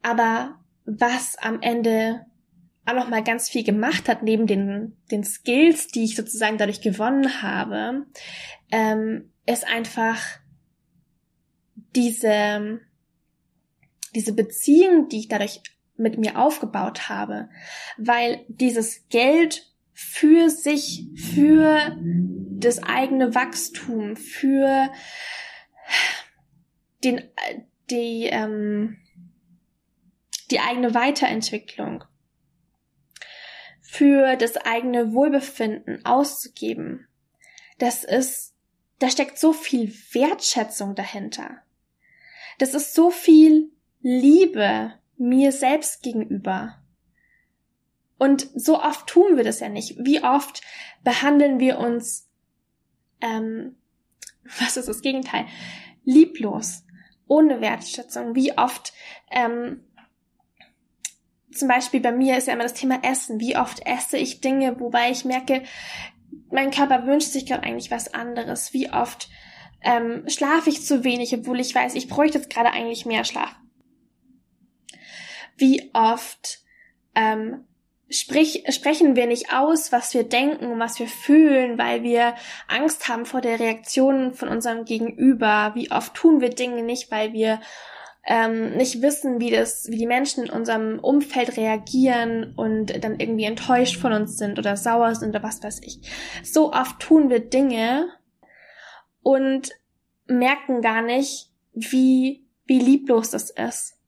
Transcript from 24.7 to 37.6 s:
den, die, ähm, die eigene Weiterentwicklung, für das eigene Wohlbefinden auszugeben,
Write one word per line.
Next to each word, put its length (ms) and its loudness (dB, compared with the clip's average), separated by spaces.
den, 180 0
die, 400 -4
ähm, 680 -4
die 100 -2
eigene 340 -2
Weiterentwicklung, 1080 -4
für 540 4
das 200 0
eigene 560 -2
Wohlbefinden 920 -2
auszugeben, 1040 -4